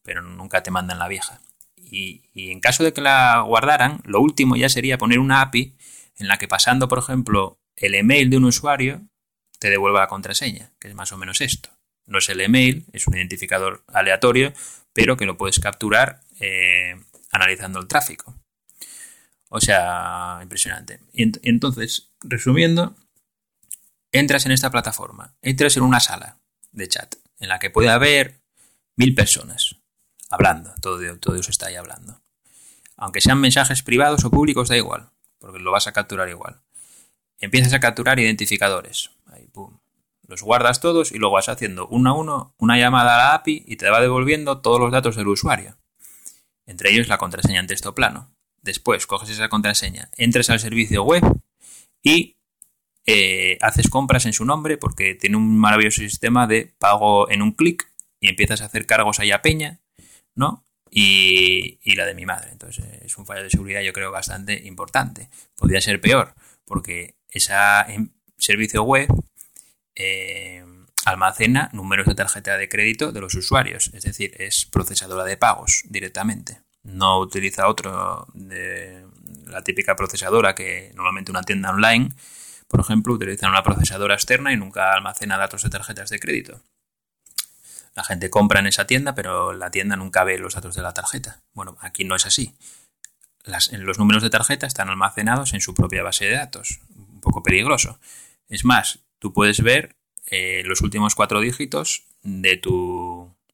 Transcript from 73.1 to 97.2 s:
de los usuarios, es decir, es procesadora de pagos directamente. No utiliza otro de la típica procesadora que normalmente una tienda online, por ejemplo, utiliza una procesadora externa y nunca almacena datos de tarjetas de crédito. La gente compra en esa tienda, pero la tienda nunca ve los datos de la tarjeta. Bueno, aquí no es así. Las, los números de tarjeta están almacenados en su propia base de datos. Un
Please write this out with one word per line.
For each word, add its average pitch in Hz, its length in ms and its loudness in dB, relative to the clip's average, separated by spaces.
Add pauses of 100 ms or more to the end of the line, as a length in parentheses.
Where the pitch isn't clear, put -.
de 107 80 -10
los 92 140 -10
usuarios, 104 580 -2
es 101 100 -18
decir, 101 340 -8
es - 280 -4
procesadora 92 580 -4
de 95 140 -6
pagos - 480 0
directamente. 95 760 -8 (220)
No 95 360 2
utiliza 98 500 -2
otro 92 640 -6
de 92 720 -14 (420)
la 92 160 -14
típica 98 320 -4
procesadora 98 580 0
que 92 420 -10
normalmente 92 360 -6
una 90 120 -6
tienda 95 260 -4
online, 113 400 4 (580)
por - 140 2
ejemplo, 110 320 0
utiliza 98 340 -4
una 95 160 4
procesadora 98 520 0
externa 131 360 0
y 123 60 2
nunca 95 360 0
almacena 98 440 -2
datos 98 260 -6
de 110 60 -4
tarjetas 101 400 -10
de 104 100 -8
crédito. - 420 -8 (1300)
La 95 100 -10
gente 92 260 -6
compra 104 300 4
en 98 80 2
esa 98 180 0
tienda, 135 300 0
pero 92 380 -4
la 90 180 -10
tienda 98 240 -4
nunca 92 300 0
ve 92 120 0
los 92 180 -10
datos 92 200 -10
de 92 60 -6
la 87 120 -8
tarjeta. - 480 -10 (120)
Bueno, 95 260 -14
aquí 95 240 -10
no 92 140 -2
es - 80 -2
así. - 280 -4 (920)
Las, - 260 -4
los 95 260 -6
números 104 240 4
de 113 80 -2
tarjeta 135 380 -2
están 98 220 -6
almacenados 107 640 -2
en 98 80 -6
su 90 120 -6
propia 92 300 -2
base 92 220 -4
de 101 60 0
datos. - 500 -8 (120)
Un - 280 -20